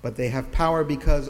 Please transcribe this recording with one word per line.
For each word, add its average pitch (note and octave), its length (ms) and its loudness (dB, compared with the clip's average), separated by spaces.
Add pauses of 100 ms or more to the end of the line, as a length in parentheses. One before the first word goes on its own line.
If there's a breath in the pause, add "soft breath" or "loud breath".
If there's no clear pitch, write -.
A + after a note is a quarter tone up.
But A#2 140 -6
they B2 140 -2
have C3 240 -4
power E3 320 2
because C#3+ 440 2